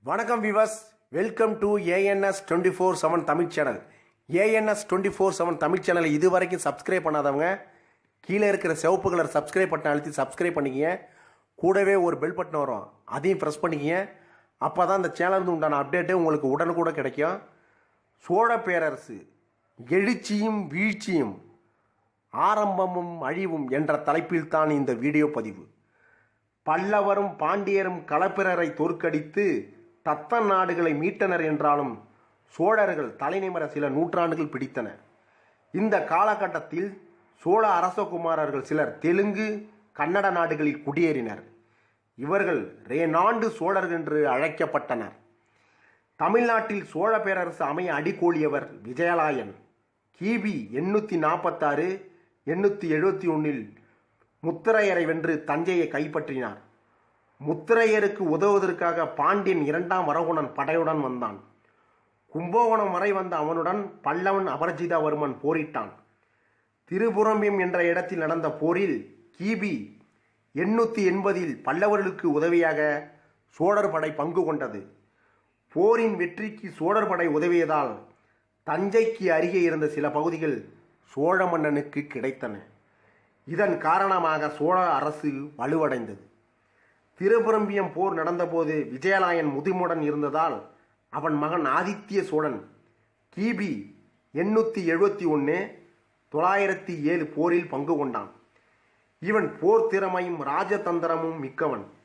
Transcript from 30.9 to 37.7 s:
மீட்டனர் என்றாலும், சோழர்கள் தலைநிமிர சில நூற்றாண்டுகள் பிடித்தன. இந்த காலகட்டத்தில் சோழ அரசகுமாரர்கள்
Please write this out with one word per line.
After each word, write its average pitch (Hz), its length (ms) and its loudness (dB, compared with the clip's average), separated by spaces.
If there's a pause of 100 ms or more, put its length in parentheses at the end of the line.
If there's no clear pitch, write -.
மீட்டனர் 175 500 0
என்றாலும், 147 480 2 (640)
சோழர்கள் 180 600 2
தலைநிமிர 185 520 -4
சில 147 220 -4
நூற்றாண்டுகள் 160 640 0
பிடித்தன. 127 360 -6 (840)
இந்த 202 300 0
காலகட்டத்தில் 185 840 0 (560)
சோழ 202 260 4
அரசகுமாரர்கள் 170 920 0